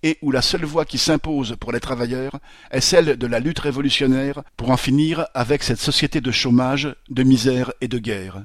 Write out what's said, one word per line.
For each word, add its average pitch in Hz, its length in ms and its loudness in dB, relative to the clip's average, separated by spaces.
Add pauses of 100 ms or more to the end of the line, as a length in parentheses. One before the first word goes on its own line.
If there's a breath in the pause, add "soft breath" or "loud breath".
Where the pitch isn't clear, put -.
et 160 180 0
où 147 100 -2
la 127 120 2
seule 170 240 0
voie 151 180 -2
qui 135 140 -6
s'impose 147 600 -2
pour 120 140 -8
les 120 80 -2
travailleurs 127 580 -6 (320 loud breath)
est 131 120 -2
celle 160 340 4
de 135 100 -4
la 117 140 0
lutte 156 200 -2
révolutionnaire 139 800 0 (160)
pour 120 120 -2
en 127 60 4
finir 156 560 2
avec 131 300 0
cette - 180 -2
société 151 400 0
de 123 100 -4
chômage, 135 640 2 (140)
de 131 140 -2
misère 127 580 4
et 123 80 -4
de 120 100 -4
guerre. 98 460 -8